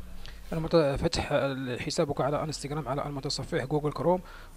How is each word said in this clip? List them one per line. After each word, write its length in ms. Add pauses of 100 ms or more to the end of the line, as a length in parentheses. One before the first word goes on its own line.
(540)
المت-، 220
فتح 560
ال-، 480
حسابك 420
على 220
انستغرام 440
على 180
المتصفح 600
جوجل 260
كروم، 300 (360)